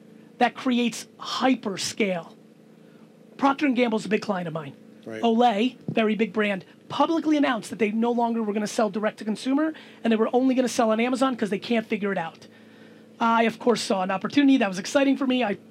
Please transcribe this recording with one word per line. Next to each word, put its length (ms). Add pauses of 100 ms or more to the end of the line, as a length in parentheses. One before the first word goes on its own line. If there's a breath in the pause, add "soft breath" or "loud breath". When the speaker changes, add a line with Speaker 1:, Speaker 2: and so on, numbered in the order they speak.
(380 loud breath)
Speaker 1:
That 180
creates 520 (100)
hyper 600
scale. 560 (1040 loud breath)
Procter 280
and 100
Gamble's 300
a 40
big 120
client 260
of 60
mine. 200 (320)
Speaker 2:
Right. 160
Speaker 1:
Olay, 540 (140)
very 260
big 160
brand, 320 (240 loud breath)
publicly 480
announced 340
that 100
they 120
no 200
longer 300
were 120
gonna 140
sell 220
direct 300
to 60
consumer 480 (300 loud breath)
and 80
they 40
were 180
only 220
gonna 140
sell 220
on 100
Amazon 340
'cause 140
they 100
can't 260
figure 260
it 60
out. 300 (720 loud breath)
I, 240
of 160
course, 220
saw 200
an 100
opportunity. 460
That 120
was 100
exciting 380
for 100
me. 160
I 140 (140)